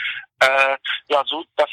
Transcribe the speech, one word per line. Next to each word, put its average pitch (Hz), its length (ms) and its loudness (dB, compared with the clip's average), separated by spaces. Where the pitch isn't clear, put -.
Äh, 135 360 2
ja, 143 200 2
so, 160 180 -6
das - 180 2